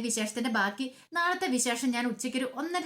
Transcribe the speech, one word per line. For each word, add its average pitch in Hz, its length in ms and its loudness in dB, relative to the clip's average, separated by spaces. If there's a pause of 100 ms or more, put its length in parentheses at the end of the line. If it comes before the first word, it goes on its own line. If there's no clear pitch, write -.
വിശേഷത്തിന്റെ 226 500 0
ബാക്കി 202 280 2 (280)
നാളത്തെ 359 340 2
വിശേഷം 247 480 2
ഞാൻ 240 160 0
ഉച്ചയ്ക്കൊരു 254 360 -2 (120)
ഒന്നര 339 260 -2